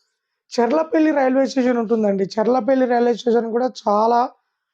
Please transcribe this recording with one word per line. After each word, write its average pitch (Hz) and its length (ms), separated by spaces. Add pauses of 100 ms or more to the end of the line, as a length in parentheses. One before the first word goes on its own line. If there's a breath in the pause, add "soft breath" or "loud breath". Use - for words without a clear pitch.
(520)
చెర్లపల్లి 311 600
రైల్వే 269 320
స్టేషన్ 254 340
ఉంటుందండి. 208 480
చెర్లపల్లి 254 580
రైల్వే 240 280
స్టేషన్ 226 380
కూడా 240 160 (100)
చాలా 226 440 (520)